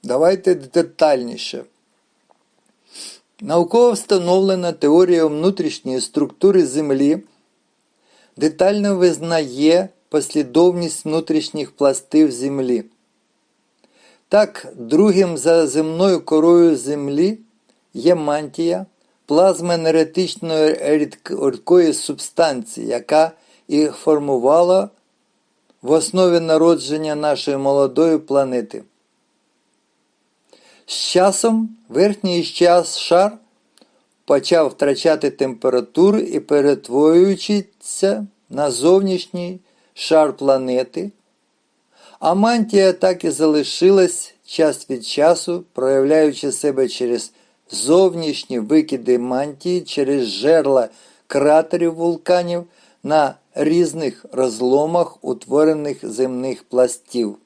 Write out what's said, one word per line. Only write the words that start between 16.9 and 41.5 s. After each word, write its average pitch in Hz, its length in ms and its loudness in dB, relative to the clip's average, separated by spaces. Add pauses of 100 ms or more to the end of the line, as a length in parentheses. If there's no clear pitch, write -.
є 151 200 2
мантія, 160 720 -4 (400)
плазма 175 480 2
енергетичної 160 1000 0
рідк-, - 760 -4
рідкої 170 420 2
субстанції, 135 960 -4
яка 151 460 0 (360)
і 151 180 2
формувала 151 1040 0 (920)
в 123 80 -6
основі 170 500 2
народження 156 760 0
нашої 147 420 -4
молодої 139 640 0
планети. 131 680 -4 (2000)
З - 80 -12
часом 220 800 0 (120)
верхній 180 560 0
щас-, 175 540 2
шар 190 400 2 (840)
почав 147 440 2
втрачати 143 600 0
температуру 131 880 0
і 160 220 -4
перетворюючися 175 1900 0 (240)
на 143 200 -2
зовнішній 180 880 0 (340)
шар 156 420 0
планети, 131 760 -2 (1080)